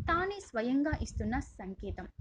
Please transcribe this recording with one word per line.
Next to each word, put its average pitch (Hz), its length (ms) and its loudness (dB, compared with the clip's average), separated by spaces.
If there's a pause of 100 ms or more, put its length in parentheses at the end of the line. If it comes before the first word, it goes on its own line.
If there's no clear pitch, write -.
(100)
తానే 370 280 2 (100)
స్వయంగా 269 460 4 (120)
ఇస్తున్న 220 320 0 (220)
సంకేతం. 190 480 -6 (120)